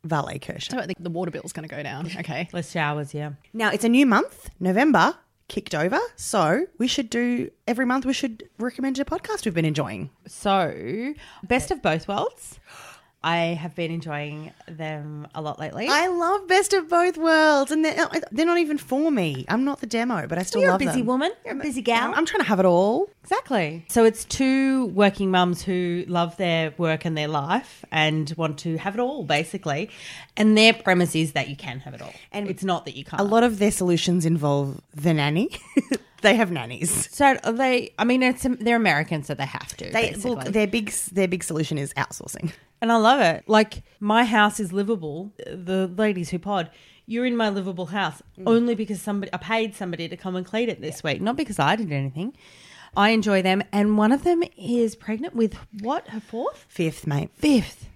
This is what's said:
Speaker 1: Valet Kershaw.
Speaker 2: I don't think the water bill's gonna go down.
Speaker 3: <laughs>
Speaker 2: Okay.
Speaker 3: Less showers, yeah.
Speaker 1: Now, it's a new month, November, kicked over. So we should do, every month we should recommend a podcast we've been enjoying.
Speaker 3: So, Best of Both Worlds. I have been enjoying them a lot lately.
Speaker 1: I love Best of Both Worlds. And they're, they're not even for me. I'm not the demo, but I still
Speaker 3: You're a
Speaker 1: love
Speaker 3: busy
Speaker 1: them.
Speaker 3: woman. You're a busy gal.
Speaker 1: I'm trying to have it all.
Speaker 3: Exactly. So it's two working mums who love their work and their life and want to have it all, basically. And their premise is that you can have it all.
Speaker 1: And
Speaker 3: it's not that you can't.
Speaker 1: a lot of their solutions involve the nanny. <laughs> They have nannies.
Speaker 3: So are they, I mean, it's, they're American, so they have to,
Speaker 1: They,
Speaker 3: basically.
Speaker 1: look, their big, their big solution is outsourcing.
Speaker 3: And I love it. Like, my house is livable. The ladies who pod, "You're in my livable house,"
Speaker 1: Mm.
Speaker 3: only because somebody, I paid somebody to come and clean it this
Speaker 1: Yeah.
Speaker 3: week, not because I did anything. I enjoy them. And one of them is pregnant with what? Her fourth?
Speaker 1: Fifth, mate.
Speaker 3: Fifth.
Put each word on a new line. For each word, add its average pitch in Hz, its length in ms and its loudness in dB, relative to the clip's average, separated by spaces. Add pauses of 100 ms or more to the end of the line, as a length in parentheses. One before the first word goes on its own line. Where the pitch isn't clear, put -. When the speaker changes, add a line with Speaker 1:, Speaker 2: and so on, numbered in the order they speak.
Speaker 1:
Valet 147 340 -4
Kershaw. - 360 -10
Speaker 2:
I - 20 -4
don't 226 100 -4
think 180 160 -10
the 175 60 -6
water 170 200 -4
bill's - 220 -12
gonna 156 160 -12
go 147 160 -10
down. 143 300 -8
Speaker 3:
<laughs> - 60 -10
Speaker 2:
Okay. 160 340 -6
Speaker 3:
Less 170 180 -8
showers, 147 420 -2
yeah. 147 180 -8 (200)
Speaker 1:
Now, - 200 0
it's 208 120 0
a 233 60 4
new 254 160 8
month, 254 520 2
November, 202 560 4 (360)
kicked - 260 -6
over. 180 240 0 (160)
So 202 520 0 (100)
we 247 100 0
should 247 220 -2
do, 240 420 -2 (160)
every 240 180 0
month 254 200 0
we 262 80 0
should 233 340 -6 (120)
recommend 254 400 -4
a 285 40 0
podcast 381 400 -6
we've 196 100 -2
been 165 120 0
enjoying. 143 440 -4 (160)
Speaker 3:
So, 196 880 -2 (300)
Best 247 260 0
of 311 120 -4
Both 165 260 0
Worlds. - 520 -6 (640)
I 165 140 0 (240)
have 170 160 -10
been 165 160 -4
enjoying 151 640 -8 (120)
them 151 680 -10
a 160 60 -8
lot 151 180 -8
lately. 190 300 -6
Speaker 1:
I 311 180 2
love 359 400 -2
Best 370 240 4
of 359 160 0
Both 339 300 2
Worlds. 311 520 4
And 311 140 2
they're, 320 240 0 (240)
they're 285 140 2
not 349 140 4
even 302 180 0
for 294 340 0
me. 156 380 0
I'm 240 160 0
not 277 160 -4
the 240 60 -8
demo, 226 380 -2
but 165 120 -4
I 180 60 -2
still 466 180 0
Speaker 3:
You're 554 80 6
a - 60 4
Speaker 1:
love - 40 0
Speaker 3:
busy 254 200 0
Speaker 1:
them. 220 80 -2
Speaker 3:
woman. 269 240 0 (120)
You're 440 120 -10
a - 20 -8
busy 277 240 -6
gal. 233 340 0
Speaker 1:
I'm 320 100 2
trying - 180 -2
to - 40 0
have 190 140 4
it 190 40 6
all. 202 440 4 (120)
Speaker 3:
Exactly. 180 680 -2
So 233 160 6
it's 220 180 2
two 262 680 2
working 196 380 2
mums 180 300 2
who 180 460 -2
love 170 300 -2
their 165 400 0
work 160 260 0
and 160 140 -2
their 151 100 -2
life 160 640 -2
and 156 460 0
want 156 220 -2
to 165 180 -4
have 196 160 -4
it 226 80 -2
all, 254 240 -2
basically. 160 640 -2 (480)
And 214 200 6
their 220 160 10
premise 180 400 2
is 160 200 0
that 131 160 -2
you 143 80 -10
can 127 240 -12
have 135 120 -16
it 120 80 -16
all. - 120 -16 (180)
Speaker 1:
And 208 160 -6
Speaker 3:
it's 185 160 -8
not 175 220 -2
that 143 100 -10
you 139 80 -12
can't. - 180 -8
Speaker 1:
a 202 40 4
lot 220 180 4
of 226 160 0
their 208 120 4
solutions 175 540 2
involve 143 560 0 (140)
the 156 180 2
nanny. 156 360 0 (260)
<laughs> - 140 0 (320)
They 214 140 6
have 214 160 2
nannies. 127 640 -4
Speaker 3:
So 277 300 4
are 226 80 0
they, 254 440 0
I 214 60 0
mean, 247 200 4
it's, 254 220 0 (140)
they're 233 160 2
American, 160 480 2
so 147 100 -6
they 135 120 -4
have - 320 -10
to, - 80 -12
Speaker 1:
They, 226 240 -2
Speaker 3:
basically. 226 220 -6
Speaker 1:
look, 226 160 -4
their 208 200 2
big, 208 240 -2 (220)
their 185 160 2
big 175 160 -4
solution 151 320 -2
is 139 160 -4
outsourcing. - 580 -6 (300)
Speaker 3:
And 226 100 2
I 233 60 6
love 233 240 6
it. 165 260 2
Like, 214 360 4 (180)
my 220 240 4
house 214 340 4
is 185 140 -4
livable. 196 580 -4 (140)
The 185 500 -2
ladies 190 340 0
who 180 80 -4
pod, 185 340 -4 (340)
"You're 233 200 -2
in 240 120 0
my 220 100 2
livable 190 380 -4
house," 175 360 -4 (160)
Speaker 1:
Mm. 190 100 -14
Speaker 3:
only 233 280 4
because 208 260 -6
somebody, 202 300 -4
I 180 60 -6
paid 226 380 -2
somebody 170 340 -8
to - 80 -12
come 185 180 -6
and 185 100 -4
clean 226 220 -2
it 185 140 -6
this 151 240 -10
Speaker 1:
Yeah. 151 80 0
Speaker 3:
week, - 80 -4
not 233 160 -2
because 247 200 -6
I 160 200 2
did 208 120 -4
anything. 143 440 -4 (640)
I 208 140 4
enjoy 208 300 2
them. 185 300 2
And 208 260 2
one 214 140 4
of 277 140 2
them 349 180 4 (140)
is 233 400 -2
pregnant 220 400 -8
with 220 180 2 (240)
what? 254 300 -4
Her 220 100 -8
fourth? 247 480 -8
Speaker 1:
Fifth, - 400 -4
mate. 147 300 -2
Speaker 3:
Fifth. - 580 2